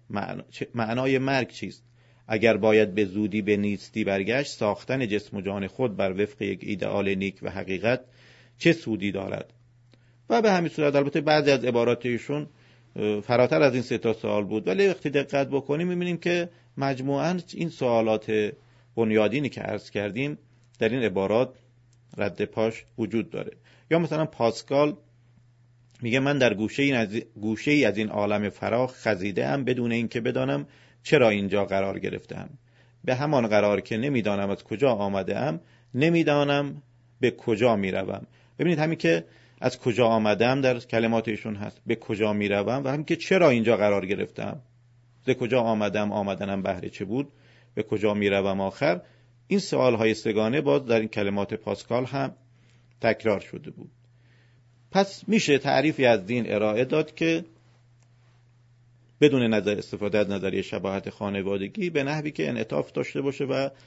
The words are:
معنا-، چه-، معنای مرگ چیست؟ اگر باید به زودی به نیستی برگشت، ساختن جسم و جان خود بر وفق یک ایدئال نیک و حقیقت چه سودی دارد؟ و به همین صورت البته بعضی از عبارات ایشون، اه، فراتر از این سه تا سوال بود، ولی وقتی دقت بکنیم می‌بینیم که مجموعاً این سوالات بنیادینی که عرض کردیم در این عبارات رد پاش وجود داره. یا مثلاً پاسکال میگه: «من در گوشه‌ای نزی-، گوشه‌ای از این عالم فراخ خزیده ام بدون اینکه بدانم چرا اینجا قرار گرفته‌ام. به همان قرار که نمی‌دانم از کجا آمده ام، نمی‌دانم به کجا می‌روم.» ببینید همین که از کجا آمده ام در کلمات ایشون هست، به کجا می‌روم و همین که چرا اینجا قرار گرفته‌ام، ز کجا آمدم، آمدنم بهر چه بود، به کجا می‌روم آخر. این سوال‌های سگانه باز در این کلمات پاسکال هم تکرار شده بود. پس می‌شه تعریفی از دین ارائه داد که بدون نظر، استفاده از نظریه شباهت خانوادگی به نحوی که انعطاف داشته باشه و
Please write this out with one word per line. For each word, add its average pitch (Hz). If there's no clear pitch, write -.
معنا-، 98
چه-، -
معنای 120
مرگ 131
چیست؟ -
اگر 110
باید 107
به 104
زودی 101
به 101
نیستی 101
برگشت، 98
ساختن 120
جسم 101
و 104
جان 98
خود 107
بر 95
وفق -
یک 95
ایدئال 101
نیک 95
و 101
حقیقت 95
چه 165
سودی 104
دارد؟ 95
و 233
به 214
همین 175
صورت 143
البته 143
بعضی 147
از 127
عبارات 120
ایشون، 135
اه، 104
فراتر 123
از 135
این 123
سه 117
تا 113
سوال 104
بود، 101
ولی 190
وقتی 165
دقت 139
بکنیم 143
می‌بینیم 175
که 170
مجموعاً 139
این 170
سوالات 110
بنیادینی 110
که -
عرض 101
کردیم 107
در 113
این 123
عبارات 101
رد 101
پاش 113
وجود 107
داره. -
یا 160
مثلاً 156
پاسکال 143
میگه: 120
«من 143
در 120
گوشه‌ای 110
نزی-، 113
گوشه‌ای 117
از 104
این 107
عالم 104
فراخ 113
خزیده 101
ام 139
بدون 120
اینکه 117
بدانم 131
چرا 131
اینجا 101
قرار 98
گرفته‌ام. 95
به 127
همان 135
قرار 104
که 113
نمی‌دانم 107
از 95
کجا 113
آمده 98
ام، 156
نمی‌دانم 143
به 123
کجا 113
می‌روم.» 95
ببینید 160
همین 160
که 165
از -
کجا 120
آمده 107
ام 131
در 127
کلمات 113
ایشون 107
هست، 104
به 113
کجا 107
می‌روم 104
و 131
همین 147
که 170
چرا 180
اینجا 117
قرار 101
گرفته‌ام، 98
ز 131
کجا 127
آمدم، 104
آمدنم 98
بهر 92
چه -
بود، 120
به -
کجا 104
می‌روم 98
آخر. 147
این 196
سوال‌های 123
سگانه 110
باز 143
در 117
این 110
کلمات 101
پاسکال 113
هم 135
تکرار 107
شده -
بود. -
پس -
می‌شه 185
تعریفی 139
از 113
دین 117
ارائه 107
داد 151
که 165
بدون 131
نظر، 104
استفاده 104
از 101
نظریه 95
شباهت 95
خانوادگی 101
به 151
نحوی 151
که 151
انعطاف 135
داشته 143
باشه 139
و 135